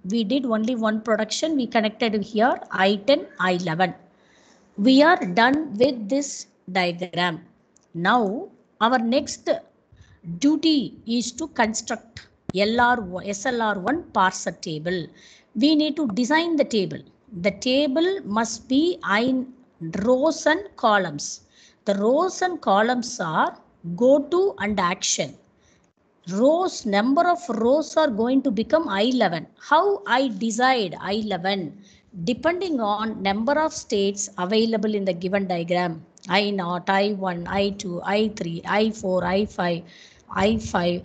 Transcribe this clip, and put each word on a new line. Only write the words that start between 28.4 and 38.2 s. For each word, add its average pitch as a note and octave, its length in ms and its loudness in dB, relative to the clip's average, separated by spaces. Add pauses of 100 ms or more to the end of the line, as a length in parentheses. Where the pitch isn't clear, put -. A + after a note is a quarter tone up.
to C#4 80 0
become A#3+ 380 0
I G3 140 0
eleven. G#3+ 440 2 (120)
How F#4+ 480 2
I C4 220 2
decide A3+ 720 0
I F3+ 120 -6
eleven? G3 680 -4 (420)
Depending D#4 560 -2
on G#3 420 -2
number A3 380 0
of D#4 120 0
states G3+ 680 -4
available G#3+ 560 0
in G3+ 100 -2
the F#3+ 80 0
given F#3+ 340 -2
diagram. F3 580 -2 (240)
I G3+ 220 2
naught, F3+ 380 -4
I G3 240 2
one, F3+ 340 -4
I G3 240 -2
two, F#3+ 320 -8
I G#3 320 0